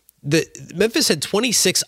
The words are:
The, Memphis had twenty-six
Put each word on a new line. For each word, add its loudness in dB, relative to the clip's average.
The, 0
Memphis 2
had -4
twenty-six 0